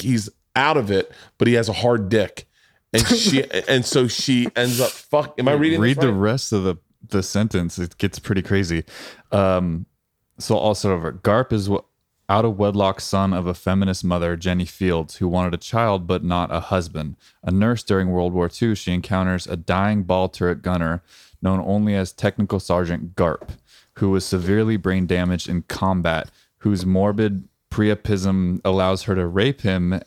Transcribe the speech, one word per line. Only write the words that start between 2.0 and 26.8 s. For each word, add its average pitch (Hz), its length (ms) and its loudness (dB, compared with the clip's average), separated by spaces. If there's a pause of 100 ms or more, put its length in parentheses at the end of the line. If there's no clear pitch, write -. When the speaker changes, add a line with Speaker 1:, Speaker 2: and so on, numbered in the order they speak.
Speaker 1:
dick. 101 380 0 (480)
And 113 120 4
she, 214 440 2
Speaker 2:
<laughs> - 180 -4
Speaker 1:
and 123 160 2
so 127 240 2
she 123 480 0
ends 123 240 0
up, 123 100 2
fuck, - 480 -4
am 123 100 2
I 143 40 2
reading 156 300 2
Speaker 3:
Read 131 160 2
Speaker 1:
this 139 80 2
Speaker 3:
the 123 80 4
Speaker 1:
right? 98 40 0 (140)
Speaker 3:
rest 131 220 -4
of 98 100 2
the, 90 120 0 (300)
the 98 160 -2
sentence. 98 560 -2
It 87 200 -6
gets - 200 -2
pretty 95 220 -2
crazy. 87 440 0 (480)
Um, 92 520 2 (540)
so 110 200 0
I'll 107 160 2
start 98 220 0
over. 80 160 -6
Garp 107 400 0
is 101 140 -2
w-, 98 180 -2 (460)
out 110 160 4
of 107 100 -2
wedlock 101 460 2
son 98 320 0
of 87 120 -2
a 90 60 -2
feminist 95 500 0
mother, 87 320 -2
Jenny 90 300 -2
Fields, 85 520 -2
who 95 120 -2
wanted 90 240 0
a 85 60 -6
child 104 480 -2
but 87 180 -2
not 87 260 -2
a 85 100 -4
husband. 80 560 -4 (260)
A - 80 -4
nurse 110 320 2
during 95 260 0
World 90 240 0
War 87 160 0
Two, 110 260 0
she 92 200 -6
encounters 92 520 -2
a 90 120 -8
dying 98 460 0
ball 92 260 0
turret 87 320 -2
gunner 87 400 -2 (380)
known 92 240 0
only 104 300 0
as 95 160 -2
Technical 101 480 -2
Sergeant 87 560 -2
Garp, 85 360 -2 (480)
who 101 120 2
was 95 160 2
severely 104 500 0
brain 92 300 0
damaged 90 420 0
in 87 140 -2
combat, 87 680 -2 (300)
whose 98 260 0